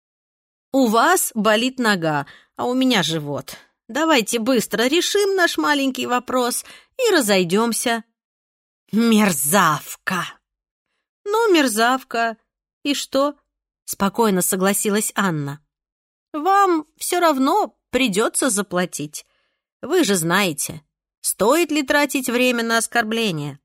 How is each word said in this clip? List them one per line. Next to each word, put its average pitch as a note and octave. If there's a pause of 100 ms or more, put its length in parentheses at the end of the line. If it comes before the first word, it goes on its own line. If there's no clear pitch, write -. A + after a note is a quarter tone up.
(720)
У C4
вас C4+
болит A3
нога, E3 (280)
а -
у B3
меня B3+
живот. D3 (320)
Давайте B3+
быстро A3
решим G4
наш E4+
маленький C4+
вопрос B3 (340)
и A#4
разойдемся». A3 (840)
«Мерзавка!» F#3 (1000)
«Ну, G#4+
мерзавка. A#3 (460)
И C#4+
что?» — C#4 (500)
спокойно G3
согласилась G3+
Анна. D3+ (720)
«Вам F4+ (100)
все -
равно D#4 (120)
придется B3+
заплатить. F3+ (560)
Вы D#4
же G3
знаете, E3+ (400)
стоит D4+
ли D4+
тратить D4
время B3
на A#3
оскорбления?» G#3+